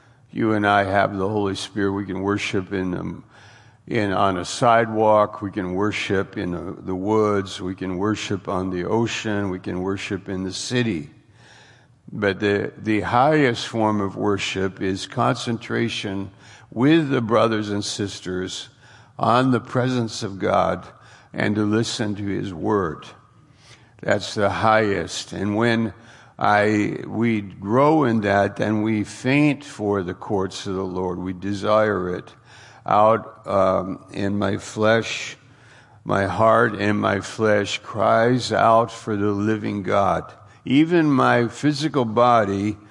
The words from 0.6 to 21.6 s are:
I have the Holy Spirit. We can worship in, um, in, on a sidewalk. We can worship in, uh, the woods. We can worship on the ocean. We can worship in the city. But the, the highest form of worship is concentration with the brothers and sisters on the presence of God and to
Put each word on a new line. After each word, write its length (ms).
I 180
have 320
the 100
Holy 280
Spirit. 380
We 120
can 160
worship 540
in, 200
um, 300
in, 260
on 240
a 80
sidewalk. 960
We 100
can 220
worship 640
in, 180
uh, 240
the 160
woods. 640
We 160
can 220
worship 520
on 200
the 160
ocean. 640
We 120
can 200
worship 480
in 160
the 80
city. 560
But 280
the, 360
the 240
highest 640
form 360
of 120
worship 680
is 240
concentration 1300
with 400
the 100
brothers 480
and 160
sisters 840
on 320
the 100
presence 640
of 160
God 480
and 240
to 120